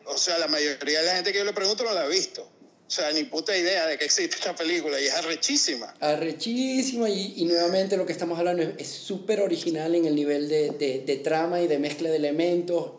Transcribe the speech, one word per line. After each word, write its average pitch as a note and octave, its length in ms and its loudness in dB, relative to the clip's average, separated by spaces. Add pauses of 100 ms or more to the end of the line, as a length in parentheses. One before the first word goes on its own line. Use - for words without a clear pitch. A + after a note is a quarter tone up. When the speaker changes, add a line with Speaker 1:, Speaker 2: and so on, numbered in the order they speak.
Speaker 1:
o C#3+ 100 -8
sea, F3 220 0
la D#3 100 0
mayoría D3 500 0
de D#3+ 60 2
la F3+ 100 0
gente F#3 160 0
que F#3+ 60 0
yo G3+ 80 0
le G3+ 80 -2
pregunto G3+ 320 -2
no A3 80 -2
la F3 80 0
ha F#3 60 -2
visto. - 420 -2 (380)
O - 60 -8
sea, D#3 200 0
ni D3+ 100 0
puta D#3+ 320 -2
idea F3 320 2
de D3 100 0
que D3+ 60 -2
existe E3 320 0
esta - 180 -2
película D#3+ 460 0
y C#3 60 2
es C3 80 2
arrechísima. D#3+ 880 -2
Speaker 2:
Arrechísima A#3 1080 0
y, G3 280 -2
y E3+ 80 0
nuevamente F3+ 500 2
lo F#3 100 2
que F3 60 -2
estamos E3+ 260 -4
hablando F3 260 2
es, D3+ 160 -2
es D3 100 -10
súper G3+ 500 -4
original E3 560 0
en E3 120 4
el D3+ 60 2
nivel D3 360 2
de, D3+ 220 2
de, C3+ 280 -2
de C3+ 160 0
trama D#3+ 460 0
y E3+ 60 4
de D3 120 2
mezcla D3 300 -2
de D#3+ 80 2
elementos E3+ 800 0